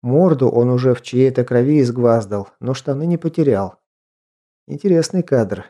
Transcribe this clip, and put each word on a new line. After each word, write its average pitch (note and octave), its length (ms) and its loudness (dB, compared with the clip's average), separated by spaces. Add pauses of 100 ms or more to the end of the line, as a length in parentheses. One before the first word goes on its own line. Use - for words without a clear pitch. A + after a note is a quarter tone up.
Морду C3+ 460 2
он A#2+ 220 2
уже B2+ 240 2
в - 80 -8
чьей-то B2+ 420 0
крови C3 360 2
изгваздал, A#2 680 0 (120)
но B2+ 140 -6
штаны C#3+ 320 -6
не E3+ 120 -2
потерял. C#3 600 -2 (840)
Интересный E3 560 0
кадр. G2+ 480 -2